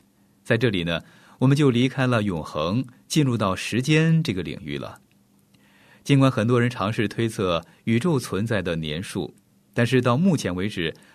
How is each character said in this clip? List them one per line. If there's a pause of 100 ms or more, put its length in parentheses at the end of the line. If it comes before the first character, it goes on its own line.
(440)
在
这
里
呢， (380)
我
们
就
离
开
了
永
恒， (240)
进
入
到
时
间
这
个
领
域
了。 (1040)
尽
管
很
多
人
尝
试
推
测 (200)
宇
宙
存
在
的
年
数， (400)
但
是
到
目
前
为
止， (220)